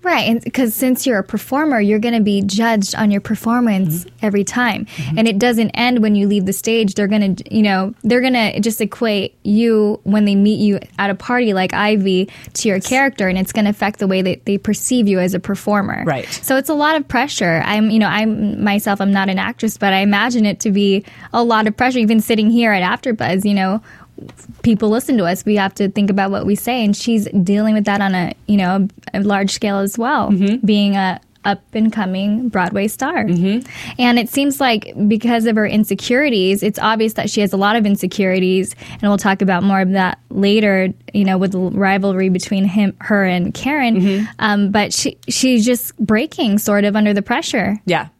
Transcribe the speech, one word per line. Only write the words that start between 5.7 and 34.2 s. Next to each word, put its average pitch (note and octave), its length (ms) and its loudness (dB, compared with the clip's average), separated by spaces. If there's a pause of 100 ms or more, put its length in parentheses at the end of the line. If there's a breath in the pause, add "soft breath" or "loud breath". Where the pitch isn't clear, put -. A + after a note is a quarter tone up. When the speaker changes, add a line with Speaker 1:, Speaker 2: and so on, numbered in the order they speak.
Speaker 1:
when G#3+ 140 2
you G3+ 140 2
leave G3+ 180 2
the G3 60 -2
stage. A3 440 -2
They're G#3 120 0
gonna, G3+ 280 0 (140)
you A3 120 2
know, G3 320 0 (100)
they're A#3 160 2
gonna B3 400 0
just G#3+ 220 -2
equate G#3 520 -2 (100)
you G#3+ 600 2
when G#3 220 2
they G3+ 100 2
meet G3+ 240 4
you G3+ 200 2 (200)
at G3 100 0
a G3 60 -2
party B3 380 0
like F#3 200 0
Ivy G3 540 0 (280 loud breath)
to - 120 -2
your F#3+ 140 0
character, B3+ 480 0
and F#3 80 -2
it's F#3 160 -4
gonna G#3 160 2
affect G3+ 300 -4
the G3+ 80 0
way F#3+ 140 2
that F#3 220 -2
they G3+ 140 0
perceive G#3+ 500 0
you F#3+ 120 2
as F#3 140 0
a F3+ 60 -2
performer. G3+ 680 -2
Speaker 2:
Right. D#3 220 -4 (160)
Speaker 1:
So C4 140 0
it's C#4 120 -2
a D#4+ 40 0
lot D4+ 240 0
of C#4+ 100 -4
pressure. G3+ 580 0
I'm, G#3+ 240 0
you A3 100 2
know, G#3 100 2
I'm G#3+ 520 -2
myself, G3+ 380 0
I'm G3 140 2
not F#3+ 160 0
an F#3+ 100 -2
actress, G3 380 -4
but G3 160 0
I F#3+ 60 2
imagine G#3 460 2
it G3+ 140 -2
to A3 120 -2
be G3 340 2 (260 loud breath)
a A#3+ 140 0
lot A3 200 2
of G#3+ 120 -2
pressure. B3+ 220 0
Even A3 200 4
sitting A3 300 2
here A#3 240 4
at F#3 100 0
AfterBuzz, G3+ 640 -2
you G3+ 80 2
know, G3 280 0 (800 loud breath)
people A3 280 2
listen A#3+ 280 0
to F#3+ 80 2
us. F#3 180 -2
We G#3 120 2
have G3 200 0
to G3+ 140 0
think G3+ 220 0
about G3 180 0
what G3 160 -4
we G3+ 100 2
say, A#3+ 300 -2
and G#3 100 2
she's A3+ 300 0 (180)
dealing G#3 300 2
with G#3+ 120 0
that G3+ 140 0
on G3 140 0
a, F3+ 200 -2 (140)
you G#3 100 4
know, F#3+ 300 2 (260)
a, G#3 60 -2
a - 20 -2
large G3+ 300 0
scale G3+ 280 -2
as G3 180 -4
well, A#3+ 320 0
Speaker 2:
Mm-hmm. G3+ 360 2
Speaker 1:
being G3+ 300 2
a F#3+ 240 -2 (260)
up-and-coming A3 1040 -2
Broadway G3 380 -2
star. C#4 380 -4
Speaker 2:
Mm-hmm. F#3+ 420 0 (320 loud breath)
Speaker 1:
And A#3+ 200 2
it A#3 100 -4